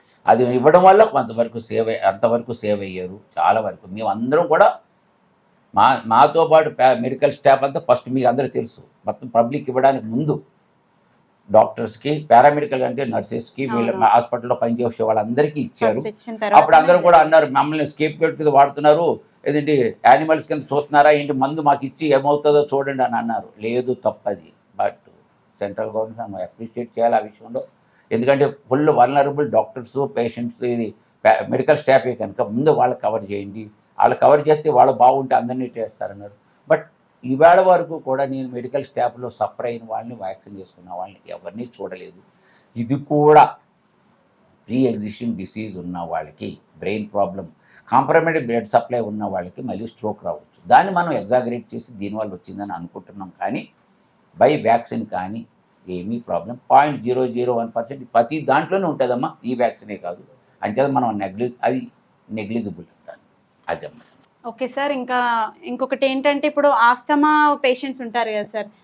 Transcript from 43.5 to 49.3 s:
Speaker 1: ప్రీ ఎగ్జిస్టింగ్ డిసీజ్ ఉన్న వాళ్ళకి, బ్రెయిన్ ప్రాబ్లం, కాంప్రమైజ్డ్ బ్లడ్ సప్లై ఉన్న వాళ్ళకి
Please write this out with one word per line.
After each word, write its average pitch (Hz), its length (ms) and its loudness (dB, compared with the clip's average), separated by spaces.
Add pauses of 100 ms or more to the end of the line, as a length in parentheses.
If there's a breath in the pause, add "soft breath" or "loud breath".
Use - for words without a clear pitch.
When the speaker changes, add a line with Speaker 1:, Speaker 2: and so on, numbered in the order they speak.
Speaker 1:
ప్రీ 113 100 -4
ఎగ్జిస్టింగ్ 107 600 -2
డిసీజ్ 95 400 -12
ఉన్న 87 220 -10
వాళ్ళకి, 80 580 -10 (220)
బ్రెయిన్ 104 340 -6
ప్రాబ్లం, 95 340 -4 (420 soft breath)
కాంప్రమైజ్డ్ 151 580 2
బ్లడ్ 117 200 -2
సప్లై 120 320 0
ఉన్న 107 240 -6
వాళ్ళకి 92 380 -8